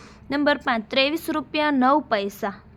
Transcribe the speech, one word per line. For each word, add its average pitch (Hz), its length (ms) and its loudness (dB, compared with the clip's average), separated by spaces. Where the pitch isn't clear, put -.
નંબર 285 340 2
પાંચ, 233 260 -2
ત્રેવીસ 285 400 0
રૂપિયા 302 400 -2
નવ 277 300 4
પૈસા, 202 520 -4